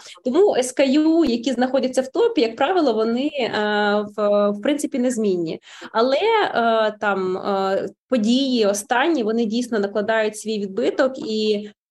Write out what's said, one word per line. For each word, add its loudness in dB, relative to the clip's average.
Тому 2
S -2
K 4
U, 4
які 0
знаходяться 0
в -4
топі, 0
як 0
правило, 2
вони, 0
е, -2
в, 2
в -6
принципі, -2
незмінні. -2
Але, 2
е, 2
там, -2
е, -2
події 2
останні, 0
вони 0
дійсно -4
накладають -2
свій -6
відбиток, -2
і, -2